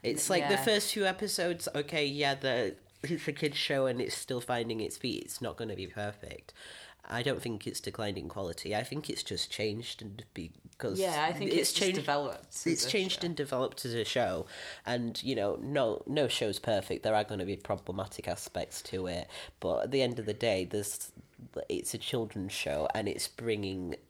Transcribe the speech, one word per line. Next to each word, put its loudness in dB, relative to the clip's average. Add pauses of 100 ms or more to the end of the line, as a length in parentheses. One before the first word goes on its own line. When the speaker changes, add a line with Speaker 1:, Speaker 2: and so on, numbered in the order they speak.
Speaker 1:
it's 2
like 4
the 6
Speaker 2:
yeah. 2
Speaker 1:
first 4
few 2
episodes, 2
okay, 2
yeah, 4
the, 2 (280)
it's -2
a 0
kid's 0
show 4
and 2
it's -2
still -2
finding 0
its -2
feet. -2
It's -8
not -4
gonna -4
be -6
perfect. -8 (520)
I -2
don't 0
think -4
it's -4
declined -2
in -6
quality. -4
I 2
think -6
it's -4
just -4
changed -4
and -10 (100)
because -6
Speaker 2:
Yeah, 2
I 2
think 0
Speaker 1:
it's 6
Speaker 2:
it's 4
just 2
Speaker 1:
changed, 4
Speaker 2:
developed 0
Speaker 1:
it's -8
Speaker 2:
as 4
a 0
Speaker 1:
changed 2
Speaker 2:
show. -2
Speaker 1:
and 0
developed 0
as -2
a 2
show. 2 (400)
And, 0
you 0
know, 4
no, 2
no 4
show's 2
perfect. 0
There 4
are 6
gonna -2
be -2
problematic -4
aspects -4
to -4
it. -4 (320)
But 2
at -2
the 4
end 2
of -4
the 0
day, 2
there's, -4 (560)
it's -2
a -4
children's -2
show 0
and 0
it's -2
bringing -2 (140)